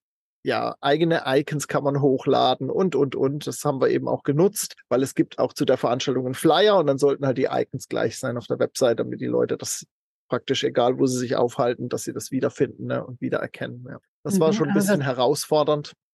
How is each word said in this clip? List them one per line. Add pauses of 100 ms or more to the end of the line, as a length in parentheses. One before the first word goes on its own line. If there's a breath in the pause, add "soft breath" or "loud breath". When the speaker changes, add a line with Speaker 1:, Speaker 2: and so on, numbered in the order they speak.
(440)
Speaker 1:
ja,
eigene
Icons
kann
man
hochladen
und,
und,
und.
Das
haben
wir
eben
auch
genutzt, (140)
weil
es
gibt
auch
zu
der
Veranstaltung
einen
Flyer
und
dann
sollten
halt
die
Icons
gleich
sein
auf
der
Website,
damit
die
Leute
das (420)
praktisch,
egal
wo
sie
sich
aufhalten,
dass
sie
das
wiederfinden,
ne,
und
wiedererkennen,
ja. (260)
Das
war
Speaker 2:
Mhm,
Speaker 1:
schon
ein
Speaker 2:
also
das
Speaker 1:
bisschen
herausfordernd. (220)